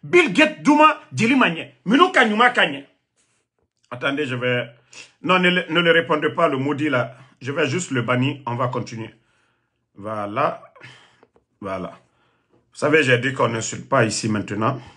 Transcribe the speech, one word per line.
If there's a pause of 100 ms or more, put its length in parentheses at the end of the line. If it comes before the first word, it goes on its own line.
Bill
Gates
Douma, (140)
Djelima
ɲɛ. (140)
Minnu
ka
ɲuman
ka
ɲɛ. (1040)
Attendez,
je
vais, (520)
non,
ne
le,
ne
le
répondez
pas,
le
maudit
là. (260)
Je
vais
juste
le
bannir,
on
va
continuer. (840)
Voilà. (1000)
Voilà. (720)
Vous
savez,
j'ai
dit
qu'on
n'insulte
pas
ici
maintenant. (160)